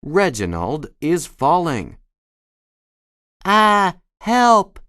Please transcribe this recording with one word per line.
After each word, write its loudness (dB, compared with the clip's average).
Reginald -4
is -2
falling. -2
Ah, 2
help! 2